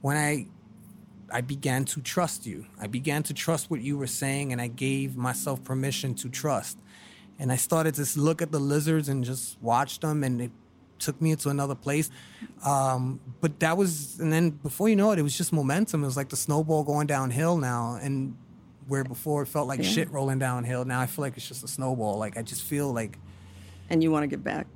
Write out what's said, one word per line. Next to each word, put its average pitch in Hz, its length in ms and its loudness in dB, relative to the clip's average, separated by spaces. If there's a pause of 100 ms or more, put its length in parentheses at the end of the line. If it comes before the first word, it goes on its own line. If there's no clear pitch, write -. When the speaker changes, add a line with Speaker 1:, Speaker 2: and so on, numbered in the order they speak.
Speaker 1:
when 139 160 2
I, 147 300 0 (840)
I 123 80 0
began 135 460 0
to - 140 -6
trust - 460 -2
you. - 200 -8 (140)
I 107 60 -6
began 143 380 0
to 147 100 -6
trust - 340 0
what 143 120 -2
you 143 180 -2
were 135 80 -4
saying, 139 460 -2
and 120 80 -2
I 120 80 -2
gave 131 480 -2
myself 127 480 -2
permission 131 520 -2
to - 120 -8
trust. 123 500 -2 (640)
And 131 120 0
I 131 40 2
started 160 400 2
to 147 60 -2
s-, - 140 -2
look 156 260 4
at 156 100 -4
the 147 80 2
lizards 147 480 2
and 135 160 0
just 127 360 -6
watch 120 380 2
them, 151 240 0
and 127 180 0
it 120 120 -6 (480)
took - 200 -4
me 160 120 4
into 147 160 0
another 139 260 0
place. 143 360 0 (540)
Um, 131 540 2 (220)
but 156 180 0
that 165 180 2
was, 165 440 0
and 160 120 2
then 165 180 6
before 147 380 0
you 220 60 8
know 208 160 6
it, 196 80 4
it 156 40 4
was 143 140 0
just - 160 0
momentum. 151 520 2
It - 20 0
was 131 100 0
like 139 120 -2
the - 80 -6
snowball 156 480 2
going 147 240 2
downhill 143 480 2
now, 120 440 0
and 135 360 -4 (500)
where 135 160 0
before 143 400 -2
it 131 40 -2
felt 147 200 0
like 131 160 -2
Speaker 2:
Yeah. - 60 2
Speaker 1:
shit 165 240 2
rolling 135 260 0
downhill, 123 460 0
now 127 160 0
I 127 60 2
feel 139 180 -4
like 131 120 -6
it's - 120 -12
just 127 160 -12
a 120 40 -10
snowball. 120 500 -2
Like, 107 200 -4
I 117 40 -6
just 117 200 -8
feel 143 300 -2
like 113 260 -4 (720)
Speaker 2:
And 165 120 4
you 160 100 4
wanna 147 160 2
give - 160 -6
back. - 320 -4